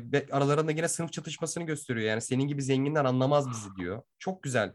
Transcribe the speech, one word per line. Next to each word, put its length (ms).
be-, 200
aralarında 400
yine 160
sınıf 260
çatışmasını 500
gösteriyor. 440
Yani, 140
"Senin 260
gibi 140
zenginler 440
anlamaz 440
bizi." 260
diyor. 260
Çok 240
güzel 320